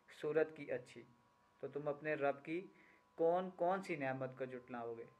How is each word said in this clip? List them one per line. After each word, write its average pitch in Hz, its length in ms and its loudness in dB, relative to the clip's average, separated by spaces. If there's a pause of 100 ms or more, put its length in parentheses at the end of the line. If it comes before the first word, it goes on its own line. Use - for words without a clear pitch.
(100)
सूरत 156 460 2
की 147 140 -12
अच्छी। 135 340 -6 (580)
तो 139 60 -4
तुम 143 200 -6
अपने 151 280 0
रब 139 300 2
की 160 120 -2 (600)
कौन 175 300 6 (100)
कौन 185 240 4
सी 180 140 -2
नेमत 131 420 -2
को 131 80 -4
जुटलाओगे? 120 600 -8 (140)